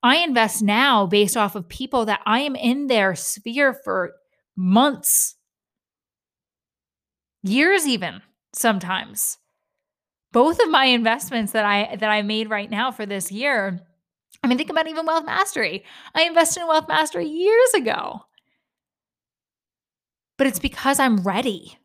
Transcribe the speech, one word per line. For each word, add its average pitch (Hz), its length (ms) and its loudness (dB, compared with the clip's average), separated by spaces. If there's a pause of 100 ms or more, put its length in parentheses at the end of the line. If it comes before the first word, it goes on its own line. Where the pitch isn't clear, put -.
I 262 160 4
invest 240 440 0
now 214 440 2
based 202 300 2
off 208 200 -2
of 175 120 -10
people 262 360 -4
that 208 200 -2
I 220 160 0
am 285 140 -4
in 254 320 -2
their 202 300 2
sphere 254 560 -2
for 190 420 -4 (420)
months, 208 800 2 (2000)
years 302 440 2
even 180 360 -4 (300)
sometimes. 190 840 -4 (920)
Both 302 300 2
of 440 80 4
my 277 160 2
investments 233 680 0
that 220 120 0
I, 202 320 0
that 214 140 -2
I 208 120 2
made 214 280 -4
right 208 200 -6
now 233 220 -2
for 214 140 -10
this 196 260 -8
year, 202 480 -2 (640)
I - 20 2
mean, 247 120 2
think 311 120 -6
about 320 160 0
even 320 200 -6
Wealth 320 180 0
Mastery. 277 600 -4 (300)
I 320 100 2
invested 330 360 2
in 339 80 -6
Wealth 320 180 2
Mastery 311 400 -2
years 427 480 4
ago. - 460 -2 (2250)
But 269 100 2
it's 226 140 -2
because - 400 -2
I'm 233 220 2
ready. 202 640 -4